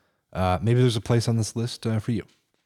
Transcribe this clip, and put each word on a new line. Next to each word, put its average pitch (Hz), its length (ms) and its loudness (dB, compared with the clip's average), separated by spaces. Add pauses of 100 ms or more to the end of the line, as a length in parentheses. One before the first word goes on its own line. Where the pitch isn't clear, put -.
(340)
Uh, 90 280 0
maybe 120 200 2
there's 123 140 4
a 110 60 -6
place 117 260 0
on 117 100 2
this 110 180 -4
list, 120 300 -6
uh, 113 140 -2
for 120 140 -4
you. 101 100 -4 (420)